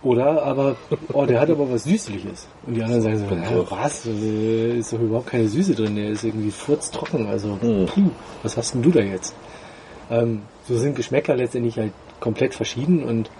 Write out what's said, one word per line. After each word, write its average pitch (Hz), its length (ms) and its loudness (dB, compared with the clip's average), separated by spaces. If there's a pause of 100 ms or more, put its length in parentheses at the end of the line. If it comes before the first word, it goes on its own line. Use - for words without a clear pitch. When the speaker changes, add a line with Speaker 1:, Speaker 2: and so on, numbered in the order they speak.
Speaker 1:
oder 139 420 4
aber, 135 320 2 (360)
oh, 139 140 2
der 123 140 6
hat 151 100 4
aber 143 200 2
was 117 140 -2
Süßliches. 196 640 -2 (180)
Und 123 80 -4
die 113 80 0
anderen 117 200 2
sagen 107 160 2
so, 104 80 -2
Speaker 2:
Bin 92 160 -2
Speaker 1:
ja, 90 80 -4
Speaker 2:
durch. 90 200 2
Speaker 1:
was? 117 360 -4
Äh, 110 720 0
ist 110 160 -4
doch 113 60 -2
überhaupt 113 260 0
keine 117 220 2
Süße 160 260 2
drin, 107 220 0
der 104 140 -2
ist 107 140 -4
irgendwie 107 260 -2
furztrocken. - 760 -4
Also, 104 340 -4
Speaker 2:
Hm. 104 260 2
Speaker 1:
puh, 196 240 4 (320)
was - 140 -4
hast - 180 -4
denn 123 80 0
du 147 80 6
da 160 100 6
jetzt? 98 340 -4 (760)
Ähm, 117 320 2 (240)
so 123 100 0
sind 135 200 0
Geschmäcker 135 400 0
letztendlich 120 420 -2
halt 107 140 -2 (280)
komplett 117 340 0
verschieden 147 480 0
und 113 380 -2